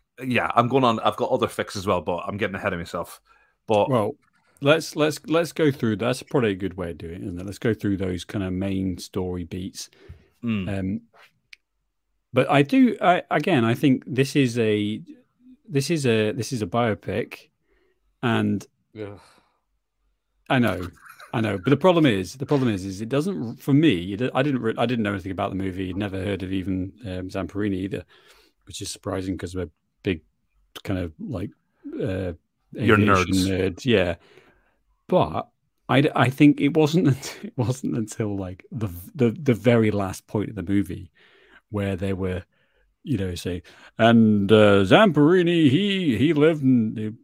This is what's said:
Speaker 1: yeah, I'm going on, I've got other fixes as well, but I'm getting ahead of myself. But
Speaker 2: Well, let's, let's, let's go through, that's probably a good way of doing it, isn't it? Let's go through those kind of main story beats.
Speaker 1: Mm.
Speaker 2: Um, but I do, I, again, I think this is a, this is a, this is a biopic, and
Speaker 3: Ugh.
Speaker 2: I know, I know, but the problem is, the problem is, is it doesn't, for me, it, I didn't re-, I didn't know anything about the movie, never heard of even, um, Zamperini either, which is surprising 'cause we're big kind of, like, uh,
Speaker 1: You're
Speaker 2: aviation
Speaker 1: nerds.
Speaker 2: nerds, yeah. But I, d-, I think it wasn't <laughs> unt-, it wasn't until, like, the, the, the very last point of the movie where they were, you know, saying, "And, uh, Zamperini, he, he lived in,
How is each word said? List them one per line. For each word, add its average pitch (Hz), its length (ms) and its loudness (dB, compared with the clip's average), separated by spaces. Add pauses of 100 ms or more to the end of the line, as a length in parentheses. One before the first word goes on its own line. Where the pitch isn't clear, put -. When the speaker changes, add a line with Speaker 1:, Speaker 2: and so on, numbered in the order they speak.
(220)
Speaker 1:
yeah, 131 340 0
I'm 123 120 4
going 131 160 2
on, 113 160 2
I've 107 160 0
got 123 140 -2
other 113 180 2
fixes - 340 -8
as 87 40 -6
well, 95 160 0
but 87 240 -4
I'm 98 100 -8
getting 98 200 -4
ahead 95 160 -4
of 90 80 -6
myself. 85 400 -10 (480)
But 104 200 2
Speaker 2:
Well, 113 280 0 (440)
let's, 156 360 0
let's, 151 320 0
let's 160 240 0
go 156 180 2
through, 117 260 -2
that's 120 280 -4
probably 120 260 0
a 98 60 -4
good 92 200 -6
way 87 140 -6
of 78 80 -12
doing 85 240 -12
it, 113 40 -10
isn't 90 140 -10
it? 95 60 -12
Let's 98 140 -12
go 117 120 0
through 104 260 -2
those 92 260 -4
kind 104 200 -6
of 92 80 -4
main 95 460 -4
story 90 460 -8
beats. 92 440 -12 (540)
Speaker 1:
Mm. 101 360 -4
Speaker 2:
Um, 95 220 -4 (1300)
but 123 180 0
I 143 120 6
do, 247 380 4
I, 180 300 4
again, 156 340 2
I 113 100 2
think 131 320 2
this 135 280 -2
is 123 240 0
a, 107 420 0 (680)
this 139 220 -2
is 160 140 -2
a, 110 280 2
this 110 200 -6
is 117 100 -4
a 104 40 -4
biopic, 107 840 -4 (760)
and 107 440 -2 (340)
Speaker 3:
Ugh. 101 200 -14 (1300)
Speaker 2:
I 139 100 2
know, 92 300 0 (440)
I 120 80 -2
know, 104 180 -2
but 110 120 -2
the 147 60 6
problem 170 300 4
is, 95 280 0
the 135 120 -10
problem 131 240 2
is, 95 140 -4
is 98 160 -10
it 110 80 -8
doesn't, 139 540 -4
for 147 100 0
me, 104 420 2
it, 120 200 -4
I 131 80 0
didn't 139 200 -2
re-, 110 140 -2
I 120 100 0
didn't 117 180 -2
know 104 80 -2
anything 95 200 -8
about 98 180 -4
the 98 60 -8
movie, 95 360 -6
never 95 300 -6
heard 95 200 -4
of 95 100 -6
even, 92 400 -4 (120)
um, 92 240 -8
Zamperini 98 480 -6
either, 98 280 -8 (600)
which - 160 -16
is 98 80 -10
surprising 95 480 -8
'cause 90 160 -10
we're 90 160 -6 (320)
big 90 200 -2 (600)
kind 95 160 -4
of, 87 220 -8
like, 117 300 -8 (440)
uh, 95 380 -6 (400)
Speaker 1:
You're 107 280 4
Speaker 2:
aviation 104 60 4 (280)
Speaker 1:
nerds. 92 140 2
Speaker 2:
nerds, 92 360 -4
yeah. 95 320 2 (920)
But 110 420 0 (400)
I, 127 120 6
d-, 147 140 2
I 127 160 2
think 147 300 4
it 139 160 0
wasn't 156 320 4
<laughs> 127 60 2
unt-, - 300 -10
it - 120 -14
wasn't 123 400 -4
until, 107 400 -6
like, 95 360 -10
the, 113 160 -6 (260)
the, 117 160 2
the 131 240 0
very 110 380 4
last 98 340 -6
point - 240 -4
of 110 60 -12
the 95 80 -8
movie 92 480 -4 (580)
where 98 240 -4
they 98 180 -4
were, 92 300 -4 (640)
you 151 120 -2
know, 92 200 -4
saying, 90 260 -6 (360)
"And, 110 520 6
uh, 104 340 8
Zamperini, 165 840 6
he, 185 480 0
he 151 140 4
lived 151 320 4
in, 110 600 2